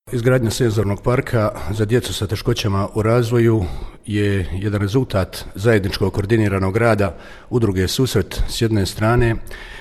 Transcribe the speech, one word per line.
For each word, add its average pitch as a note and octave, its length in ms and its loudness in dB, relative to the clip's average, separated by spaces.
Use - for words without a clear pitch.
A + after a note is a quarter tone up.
Izgradnja A#2+ 380 2
senzornog G#2 520 0
parka A#2+ 500 0
za G#2+ 140 0
djecu A2 280 0
sa G2 140 -4
teškoćama G#2 640 -2
u G#2+ 80 0
razvoju A2+ 640 2
je G2+ 480 0
jedan G2+ 280 -2
rezultat G2+ 640 -2
zajedničkog G2 580 2
koordiniranog G2 640 0
rada G#2 400 2
Udruge G2 380 2
Susret - 600 0
s - 120 -6
jedne G#2+ 240 2
strane A#2 500 2